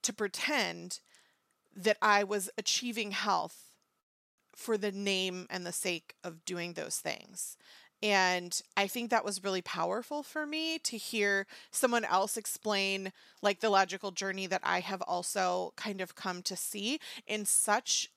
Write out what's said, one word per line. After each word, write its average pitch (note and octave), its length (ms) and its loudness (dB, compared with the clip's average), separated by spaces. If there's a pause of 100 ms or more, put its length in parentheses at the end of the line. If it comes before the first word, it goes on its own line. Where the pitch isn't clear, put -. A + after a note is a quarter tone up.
to A3 100 -2
pretend F#3+ 840 -2 (760)
that G#3 260 2
I G#3 220 6
was G3+ 340 -2
achieving A3 540 -2
health F#3+ 640 -2 (800)
for A3 220 0
the G3+ 140 0
name F#3+ 580 0
and F3+ 160 -6
the F3 60 -6
sake E3+ 520 -4
of E3 220 -10
doing F3 280 -4
those D#3 260 -6
things. - 580 -6 (440)
And F3+ 600 4 (160)
I G3+ 100 4
think A#3 220 -4
that A3+ 160 4
was F#3+ 180 -4
really F#3+ 180 0
powerful G#3 640 -4
for D4+ 220 -6
me D#4+ 340 -2
to - 180 -4
hear G3+ 500 2 (240)
someone A#3+ 340 2
else G3 320 2
explain, G3 720 -2 (300)
like, G3+ 200 4
the A3+ 80 4
logical G3 420 4
journey F#3+ 360 -4
that F#3 160 0
I F3+ 180 2
have F#3 220 -6
also F3+ 720 0
kind G3 240 -6
of F3+ 140 -6
come F3+ 280 -6
to F#3 120 -4
see A3 440 -2 (280)
in G#3+ 180 -2
such - 720 2